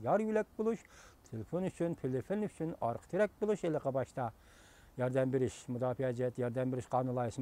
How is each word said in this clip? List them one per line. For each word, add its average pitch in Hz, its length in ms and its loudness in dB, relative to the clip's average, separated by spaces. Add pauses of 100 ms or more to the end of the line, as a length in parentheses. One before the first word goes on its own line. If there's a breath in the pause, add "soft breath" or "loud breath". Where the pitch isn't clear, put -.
yar 175 240 4
yo'lak 214 200 2 (120)
bo'lish, 226 240 0 (480 soft breath)
Filippin 120 400 -4
uchun, 170 240 -2
Filippin 135 480 -2
uchun 165 380 -4
orqa 117 300 -2
tirak 202 200 2 (100)
bo'lish, 208 300 0
iliqa 151 240 0
boshda 123 380 -2 (640 soft breath)
yordam 131 340 2
berish, 131 260 2 (100)
mudofaa 127 500 0
jihati 127 240 0
yordam 127 300 0
berish 127 180 -4
qonun 127 240 2
loyihasi 123 280 -2